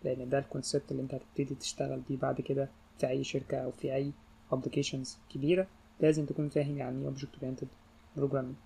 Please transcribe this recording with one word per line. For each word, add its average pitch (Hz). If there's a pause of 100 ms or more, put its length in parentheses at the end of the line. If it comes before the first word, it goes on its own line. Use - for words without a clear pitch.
لأن 127
ده 139
ال 139
concept 139
اللي 135
انت 131
هتبتدي 139
تشتغل 135
بيه 135
بعد 135
كده 135 (280)
في 131
أي 135
شركة 135
أو 127
في 135
أي 143 (400)
applications 131 (220)
كبيرة، 175 (320)
لازم 156
تكون 147
فاهم 143
يعني 131
ايه 139
Object 135
Oriented 131 (500)
Programming. 135 (100)